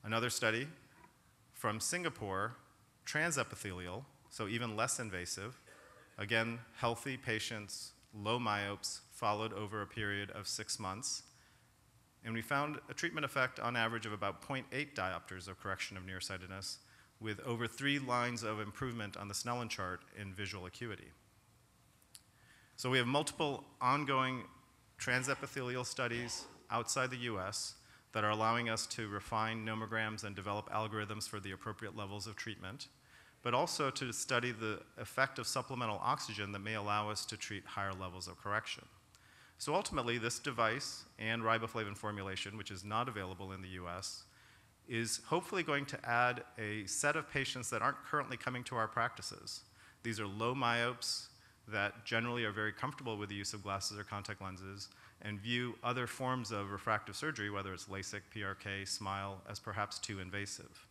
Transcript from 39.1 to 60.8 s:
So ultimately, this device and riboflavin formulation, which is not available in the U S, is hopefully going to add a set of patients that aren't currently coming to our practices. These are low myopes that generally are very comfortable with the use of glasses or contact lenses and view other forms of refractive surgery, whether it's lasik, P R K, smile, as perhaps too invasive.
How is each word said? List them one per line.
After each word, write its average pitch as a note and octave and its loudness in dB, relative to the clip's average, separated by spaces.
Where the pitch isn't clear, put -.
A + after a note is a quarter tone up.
So D3 0
ultimately, B2 2
this A2+ 2
device A#2 2
and A2+ 0
riboflavin A2 2
formulation, G2+ -4
which G#2 -8
is F#2+ -8
not A2+ 2
available F#2+ -4
in F#2+ -8
the F#2 -8
U F2+ -6
S, - -6
is A#2 0
hopefully F3+ 2
going C#3+ 2
to - -6
add B2 6
a G#2+ -2
set D3 2
of D#3 -2
patients B2+ 0
that A2+ 0
aren't C3 2
currently B2+ 0
coming B2 -2
to B2+ -6
our A2 4
practices. - -2
These A2 -2
are G#2+ 0
low A2 2
myopes B2 2
that G#2 0
generally A#2+ 2
are G#2+ 2
very G#2+ 0
comfortable C3 -2
with G#2 -2
the G2+ -4
use G2 -2
of G#2 -8
glasses G2 -2
or G2+ -6
contact G2+ -6
lenses F#2+ -8
and G#2 -4
view A#2+ 0
other B2 2
forms B2+ 0
of G2+ 0
refractive G#2 0
surgery, A#2 -2
whether G2 -2
it's F2+ -8
lasik, G2 -6
P G#2+ -4
R G2 -2
K, G2 -4
smile, G2 -2
as G#2 -8
perhaps G#2 -2
too G2 -4
invasive. G2 -6